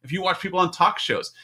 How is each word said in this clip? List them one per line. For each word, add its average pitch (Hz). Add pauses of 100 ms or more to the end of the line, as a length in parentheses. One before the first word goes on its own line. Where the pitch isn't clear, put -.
If 127
you 185
watch 185
people 180
on 175
talk 190
shows, - (120)